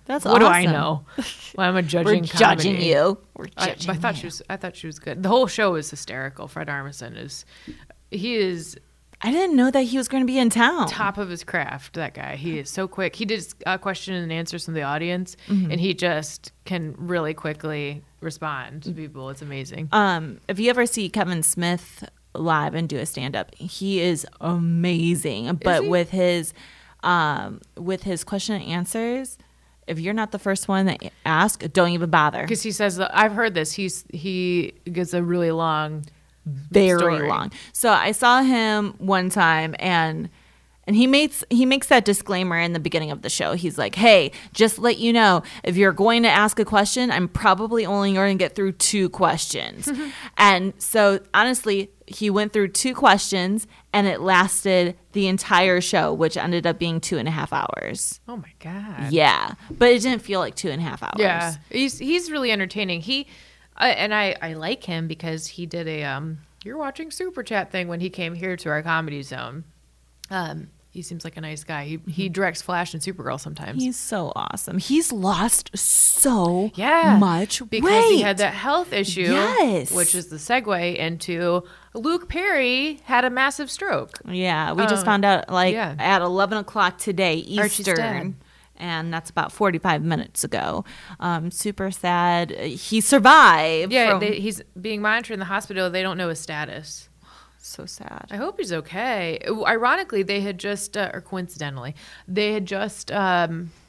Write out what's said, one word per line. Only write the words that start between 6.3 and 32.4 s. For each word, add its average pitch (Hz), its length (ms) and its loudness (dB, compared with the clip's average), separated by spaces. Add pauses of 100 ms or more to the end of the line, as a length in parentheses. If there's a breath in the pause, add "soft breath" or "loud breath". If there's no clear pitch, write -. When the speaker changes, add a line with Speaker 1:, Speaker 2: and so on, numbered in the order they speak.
Speaker 2:
Fred 156 220 -10
Armisen 135 500 -10
is, 131 260 -14 (680 loud breath)
he 214 260 -4
is 185 420 -2 (440)
Speaker 1:
I 226 100 0
didn't 339 240 2
know 254 140 6
that 269 100 4
he 247 160 0
was 254 120 -2
gonna 262 180 0
be 254 120 0
in 240 120 4
town. 240 380 2
Speaker 2:
top 202 280 -4
of 196 140 -6
his 170 120 -10
craft, 135 520 -6
that 160 180 -6
guy. 139 240 -10
He 156 220 -6
is 135 100 -10
so 185 180 -4
quick. 185 300 -6
He 226 80 -6
did, 208 220 -4 (180)
uh, 185 140 -2
question 190 360 -6
and 175 160 -6
answers 165 360 -6
from 165 80 -8
the 156 80 -4
audience, 170 560 -4 (100)
Speaker 1:
Mm-hmm. 185 220 2
Speaker 2:
and 170 100 -2
he 185 140 2
just 156 580 -4 (140)
can 165 320 -6
really 170 340 -2
quickly 151 720 -8 (160)
respond 147 600 -10
to 175 100 -8
people. 143 380 -12
It's 135 100 -16
amazing. 143 500 -10
Speaker 1:
Um, 170 580 2
if 190 120 -4
you 233 80 4
ever 247 160 2
see 220 240 -2
Kevin 175 340 -2
Smith - 640 -2 (280)
live 151 400 0
and 165 160 -2
do 143 80 -4
a 143 80 -6
stand-up, 123 480 -6
he 190 460 -4
is 170 260 0 (160)
amazing. 170 1200 0
But 175 200 2
Speaker 2:
he? 160 40 -2
Speaker 1:
with 175 220 0
his, 175 420 0 (500 loud breath)
um, 151 580 0 (160)
with 185 260 -6
his 180 220 -4
question 202 320 -4
and 185 80 -8
answers, 233 760 -4 (480 soft breath)
if 165 120 -6
you're 180 160 -4
not 220 180 -2
the 202 60 -6
first 196 300 -2
one 190 180 2
that 170 140 0 (240)
ask, 165 360 2 (120)
don't 175 180 4
even 170 200 -2
bother. 151 360 2